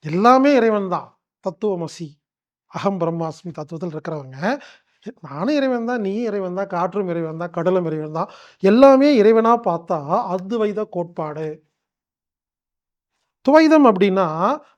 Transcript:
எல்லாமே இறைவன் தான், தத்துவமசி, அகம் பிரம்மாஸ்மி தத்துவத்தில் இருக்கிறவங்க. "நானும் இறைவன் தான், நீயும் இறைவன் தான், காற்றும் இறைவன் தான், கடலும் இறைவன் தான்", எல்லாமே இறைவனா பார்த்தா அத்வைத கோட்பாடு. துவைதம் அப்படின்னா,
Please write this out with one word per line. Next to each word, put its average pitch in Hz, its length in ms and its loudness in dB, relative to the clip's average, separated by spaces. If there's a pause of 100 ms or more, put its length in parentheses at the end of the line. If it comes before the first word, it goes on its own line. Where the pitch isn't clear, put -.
எல்லாமே 240 500 2
இறைவன் 220 340 0
தான், 147 200 -6 (360)
தத்துவமசி, 175 640 -6 (640)
அகம் 196 280 -4
பிரம்மாஸ்மி 165 520 -6
தத்துவத்தில் 156 420 -12
இருக்கிறவங்க. 147 420 -12 (840)
"நானும் 160 360 -4
இறைவன் 254 320 -2
தான், 247 120 -4
நீயும் 208 300 -4
இறைவன் 190 240 -6
தான், 196 120 -6
காற்றும் 185 420 -4
இறைவன் 165 300 -6
தான், 170 120 -8
கடலும் 175 360 -2
இறைவன் 156 260 -8
தான்", 165 180 -8 (320)
எல்லாமே 269 540 6
இறைவனா 226 380 4 (100)
பார்த்தா 170 340 -4 (300)
அத்வைத 208 600 -4
கோட்பாடு. 160 600 -8 (2000)
துவைதம் 311 400 6
அப்படின்னா, 190 420 4 (500)